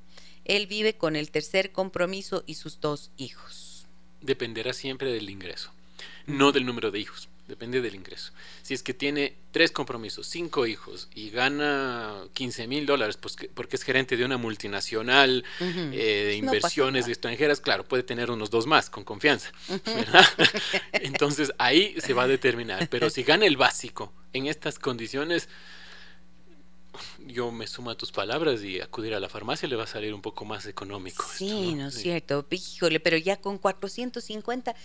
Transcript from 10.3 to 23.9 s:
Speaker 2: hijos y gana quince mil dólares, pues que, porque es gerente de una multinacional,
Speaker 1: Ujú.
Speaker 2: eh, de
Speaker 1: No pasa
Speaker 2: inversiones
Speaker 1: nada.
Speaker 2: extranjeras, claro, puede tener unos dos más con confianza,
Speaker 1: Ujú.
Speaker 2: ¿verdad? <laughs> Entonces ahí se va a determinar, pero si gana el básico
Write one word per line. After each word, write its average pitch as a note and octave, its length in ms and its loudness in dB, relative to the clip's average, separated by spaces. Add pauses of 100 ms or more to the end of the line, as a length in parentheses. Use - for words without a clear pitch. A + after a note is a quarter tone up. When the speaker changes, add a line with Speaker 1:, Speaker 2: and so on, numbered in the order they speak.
Speaker 2:
hijos G2+ 500 -6
y G#2+ 140 -12
gana B2+ 960 0 (100)
quince A#2+ 340 -6
mil C#3+ 180 -2
dólares, C3 300 2
pues - 220 -10
que, - 100 -10
porque - 300 -6
es - 60 -8
gerente B2+ 340 2
de B2 80 2
una C3 120 0
multinacional, A2+ 1080 4 (160)
Speaker 1:
Ujú. F3 180 -2 (140)
Speaker 2:
eh, G#2+ 340 2
de G#2 140 2
Speaker 1:
No C4 100 0
pasa - 40 4
Speaker 2:
inversiones C3 480 4
Speaker 1:
nada. A#2 80 -2
Speaker 2:
extranjeras, B2+ 500 2
claro, G2+ 240 0
puede B2+ 180 2
tener A#2+ 280 -4
unos G#2+ 180 -2
dos A2+ 180 4
más D3+ 220 8
con G#2 160 -12
confianza, B2+ 460 2 (180)
Speaker 1:
Ujú. F#3 120 -4 (140)
Speaker 2:
¿verdad? F#3+ 300 8 (340)
<laughs> - 340 -4
Entonces C#3+ 640 2
ahí D#3 440 6
se C3+ 120 2
va B2 100 6
a B2+ 40 4
determinar, A#2+ 640 2
pero B2+ 200 2
si - 140 -2
gana F3+ 220 6
el D#3 100 6
básico A#2+ 560 2 (220)